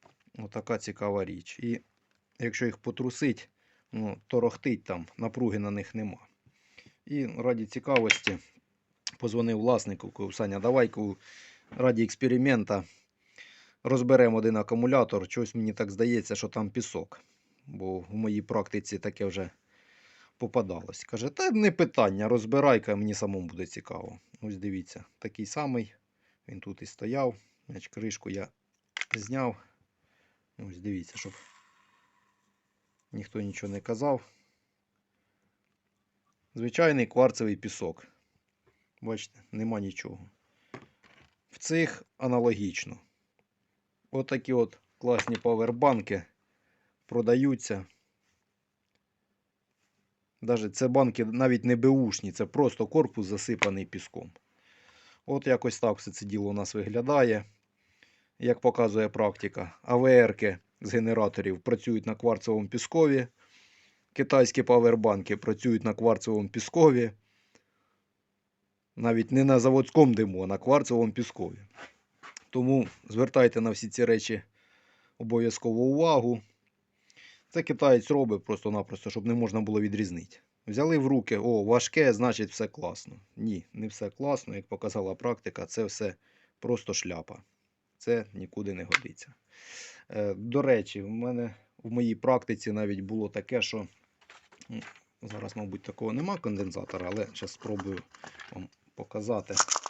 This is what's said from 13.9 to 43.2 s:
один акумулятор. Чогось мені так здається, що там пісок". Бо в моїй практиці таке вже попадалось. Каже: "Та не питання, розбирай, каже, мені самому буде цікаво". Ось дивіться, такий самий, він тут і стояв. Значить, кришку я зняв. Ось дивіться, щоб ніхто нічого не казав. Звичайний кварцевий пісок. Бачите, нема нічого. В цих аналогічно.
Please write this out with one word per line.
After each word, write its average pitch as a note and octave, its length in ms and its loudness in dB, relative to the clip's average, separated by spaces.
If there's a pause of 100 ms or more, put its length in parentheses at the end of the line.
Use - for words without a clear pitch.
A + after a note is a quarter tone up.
один A2 200 2
акумулятор. A#2 720 2
Чогось - 260 -6
мені A2 180 -2
так G#2 180 -4
здається, A2+ 460 0
що G#2 120 -6
там G#2+ 220 -6
пісок". - 540 -10 (420)
Бо F#2+ 340 -8
в F2+ 140 -16
моїй G#2+ 280 -2
практиці G#2 560 -4
таке G2+ 260 -6
вже F#2 260 -4 (880)
попадалось. - 680 -4
Каже: A#2+ 240 -6
"Та F#4 220 -2
не G#3+ 200 4
питання, G#2+ 580 2
розбирай, A#2+ 520 4
каже, G#2 160 -2
мені G#2 180 -2
самому G2 320 -4
буде E2+ 200 -10
цікаво". - 540 -14 (240)
Ось G#2 120 -8
дивіться, F#2+ 480 -10 (140)
такий G#2+ 280 -10
самий, B2+ 480 -4 (540)
він G2+ 120 -14
тут - 220 -14
і - 40 -14
стояв. B2 480 -4 (340)
Значить, - 260 -16
кришку G#2 360 -10
я F#2+ 180 -10 (640)
зняв. A2+ 420 -6 (1040)
Ось F#2+ 200 -16
дивіться, F#2 380 -10
щоб F#2+ 160 -14 (1800)
ніхто G#2 280 -10
нічого G2+ 320 -8
не G2 80 -8
казав. B2 480 -4 (2250)
Звичайний B2 520 2
кварцевий A2+ 500 2
пісок. - 500 -10 (920)
Бачите, A2 400 -10 (120)
нема A2 280 -4
нічого. F#2+ 500 -12 (1200)
В - 80 -20
цих - 440 0 (160)
аналогічно. A#2 800 0 (1120)